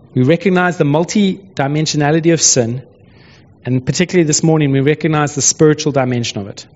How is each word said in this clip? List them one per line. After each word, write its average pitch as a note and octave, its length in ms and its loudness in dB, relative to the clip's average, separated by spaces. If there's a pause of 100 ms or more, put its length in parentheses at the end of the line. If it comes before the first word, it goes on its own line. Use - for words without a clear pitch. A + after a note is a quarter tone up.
(140)
We B2+ 100 0
recognize F3+ 540 2
the E3+ 60 0
multidimensionality D#3 1500 0
of D#3+ 100 0
sin, B2 460 -2 (760)
and B2+ 220 -2
particularly E3+ 400 0
this D3 180 -2
morning, D#3 280 2
we C3+ 80 2
recognize D3+ 560 0
the C3+ 60 -4
spiritual D3+ 500 2
dimension B2 480 -2
of G2+ 80 -10
it. - 180 -18 (100)